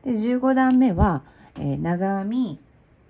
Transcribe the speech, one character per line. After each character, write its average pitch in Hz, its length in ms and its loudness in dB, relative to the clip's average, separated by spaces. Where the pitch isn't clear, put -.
で、 247 140 -2
十 240 220 0
五 262 160 2
段 262 240 4
目 254 120 4
は、 175 300 2
え 143 160 -4
ー、 143 40 -8
長 180 380 -2
編 196 120 -6
み、 233 300 -4